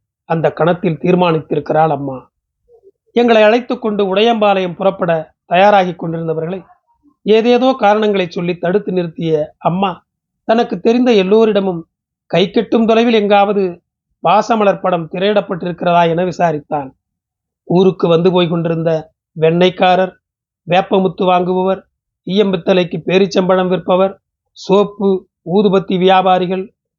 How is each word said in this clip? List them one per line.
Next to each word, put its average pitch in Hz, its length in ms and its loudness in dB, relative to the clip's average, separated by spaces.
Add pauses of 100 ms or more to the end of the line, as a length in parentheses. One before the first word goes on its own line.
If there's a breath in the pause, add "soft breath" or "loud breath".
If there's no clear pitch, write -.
(240)
அந்த 160 280 -2
கணத்தில் 170 460 -2
தீர்மானித்திருக்கிறாள் 160 920 0
அம்மா. 135 400 -8 (800)
எங்களை 233 300 4
அழைத்து 240 360 2
கொண்டு 208 360 -4
உடையம்பாளையம் 202 600 0
புறப்பட 180 600 -2 (120)
தயாராகி 190 440 4
கொண்டிருந்தவர்களை 165 760 -8 (580)
ஏதேதோ 240 560 2
காரணங்களை 208 500 0
சொல்லி 175 280 -6
தடுத்து 185 360 -4
நிறுத்திய 165 520 -4 (140)
அம்மா 180 480 -4 (380)
தனக்கு 220 360 -2
தெரிந்த 247 320 2
எல்லோரிடமும் 196 760 2 (460)
கைக்கெட்டும் 220 520 0
தொலைவில் 226 280 2
எங்காவது 202 680 0 (400)
பாசமலர் 202 580 0
படம் 170 300 -4
திரையிடப்பட்டிருக்கிறதா 180 960 -2
என 165 160 -2
விசாரித்தான். 156 640 -4 (760)
ஊருக்கு 185 440 0
வந்து 170 240 2
போய் 180 160 0
கொண்டிருந்த 165 640 -4 (280)
வெண்ணெய்க்காரர், 180 720 2 (580)
வேப்பமுத்து 185 540 0
வாங்குபவர், 185 580 0 (440)
ஈயம்பித்தளைக்கு 185 800 -2
பேரிச்சம்பழம் 185 640 0
விற்பவர், 185 500 -2 (340)
சோப்பு, 196 760 -2 (240)
ஊதுபத்தி 190 460 0
வியாபாரிகள், 185 760 0 (240)